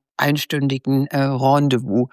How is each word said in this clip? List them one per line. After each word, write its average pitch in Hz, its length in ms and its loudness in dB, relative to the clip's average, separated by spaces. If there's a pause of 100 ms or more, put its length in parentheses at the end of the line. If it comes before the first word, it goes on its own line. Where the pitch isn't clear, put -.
(160)
einstündigen, 139 920 -2
äh, 139 140 -2
Rendezvous, 131 920 0